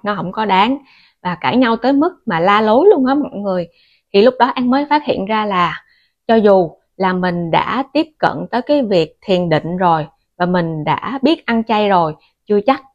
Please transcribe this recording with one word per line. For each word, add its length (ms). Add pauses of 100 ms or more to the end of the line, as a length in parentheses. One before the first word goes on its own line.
nó 120
không 160
có 140
đáng. 320 (440)
Và 140
cãi 220
nhau 180
tới 180
mức 200 (120)
mà 140
la 220
lối 280
luôn 160
á 100
mọi 180
người. 340 (460)
Thì 80
lúc 180
đó 160
An 140
mới 200
phát 160
hiện 200
ra 200
là 380 (440)
cho 80
dù 360 (260)
là 160
mình 380
đã 320 (100)
tiếp 140 (100)
cận 340
tới 100
cái 220
việc 380
thiền 280
định 280
rồi 300 (300)
và 80
mình 380
đã 380
biết 240
ăn 180
chay 260
rồi, 260 (300)
chưa 200
chắc 180 (120)